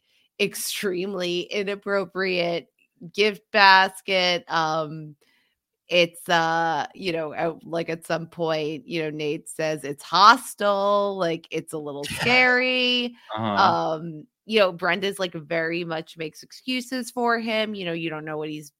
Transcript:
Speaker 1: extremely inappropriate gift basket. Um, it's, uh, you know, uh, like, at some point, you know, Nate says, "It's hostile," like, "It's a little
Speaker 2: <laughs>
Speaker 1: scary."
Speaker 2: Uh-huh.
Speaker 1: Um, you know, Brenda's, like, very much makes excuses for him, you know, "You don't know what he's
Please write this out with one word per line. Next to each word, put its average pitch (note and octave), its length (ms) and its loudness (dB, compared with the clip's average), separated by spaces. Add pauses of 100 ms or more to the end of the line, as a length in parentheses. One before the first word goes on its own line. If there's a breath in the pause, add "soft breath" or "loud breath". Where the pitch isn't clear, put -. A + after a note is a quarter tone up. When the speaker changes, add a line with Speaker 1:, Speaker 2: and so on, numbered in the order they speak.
(400)
Speaker 1:
extremely F#3 1000 -4
inappropriate F#3+ 1300 -4 (460)
gift G3+ 380 0
basket. F#3+ 960 4
Um, D#3 680 -4 (760)
it's, E3+ 380 2
uh, E3 680 2
you F#3+ 180 -4
know, D#3+ 220 -6
uh, D#3+ 280 -2
like, E3 260 -6
at E3 180 -8
some E3 200 -4
point, D#3 600 -4
you E3 160 -4
know, D#3 80 -4
Nate D3+ 380 -4
says, D#3 340 -4
"It's C#3+ 200 -10
hostile," G3+ 1160 4
like, E3 320 -2
"It's E3 220 -8
a D#3+ 60 -8
little D3 280 -8
Speaker 2:
<laughs> - 0 -
Speaker 1:
scary." B3 1080 2 (200 loud breath)
Speaker 2:
Uh-huh. G3 400 2 (180)
Speaker 1:
Um, D#3 320 -10 (220)
you A3 120 2
know, F#3+ 140 4
Brenda's, F#3 460 -2
like, F#3 160 -4
very E3 480 -4
much E3 340 -8
makes D#3 260 -12
excuses B3+ 680 -6
for A#3 280 0
him, A3 360 -2
you F#3+ 100 -8
know, E3+ 80 -4
"You E3 160 -4
don't D#3 160 -8
know D#3 140 -6
what D#3 100 -6
he's D3+ 300 -12